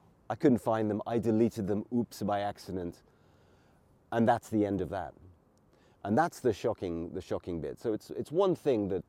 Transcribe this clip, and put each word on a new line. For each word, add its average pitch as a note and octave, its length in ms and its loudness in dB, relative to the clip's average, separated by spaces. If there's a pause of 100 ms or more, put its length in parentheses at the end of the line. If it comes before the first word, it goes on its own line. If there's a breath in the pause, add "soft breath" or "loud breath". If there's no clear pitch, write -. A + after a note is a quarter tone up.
(280 soft breath)
I A2+ 80 -4
couldn't B2+ 220 6
find A2 300 0
them. G#2+ 180 0
I A#2 120 0
deleted A2 480 2
them. G#2 260 0
Oops, A#2+ 300 -4
by G2+ 180 0
accident." F#2 600 -8 (1120 soft breath)
And A#2 160 4
that's A#2 200 2
the G#2+ 160 2
end G2 160 0
of E2 100 -4
that. F2 220 -6 (920 soft breath)
And G#2 120 0
that's E3 240 0
the A#2+ 120 2
shocking, F2 580 -4
the F2 100 -8
shocking F2+ 400 -6
bit. C#2+ 200 -8
So A#2 120 -2
it's, - 180 -6
it's - 200 -8
one F#3 240 2
thing A2 340 0
that, F2+ 200 -2